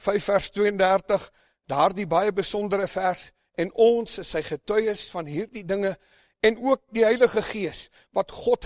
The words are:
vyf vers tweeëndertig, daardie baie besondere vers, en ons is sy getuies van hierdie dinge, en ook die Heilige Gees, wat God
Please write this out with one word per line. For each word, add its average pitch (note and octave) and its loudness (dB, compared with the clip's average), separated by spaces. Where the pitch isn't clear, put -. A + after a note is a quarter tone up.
vyf G3+ -2
vers G3+ 2
tweeëndertig, G3 2
daardie F3 2
baie F#3 2
besondere G3 -2
vers, F#3 -4
en F3 -2
ons A#3 4
is - -12
sy D#3+ -2
getuies G#3 -2
van E3 -8
hierdie G3+ -8
dinge, F#3+ -2
en A3 4
ook C4+ 2
die A3+ 4
Heilige A#3 4
Gees, - -8
wat - -4
God - 0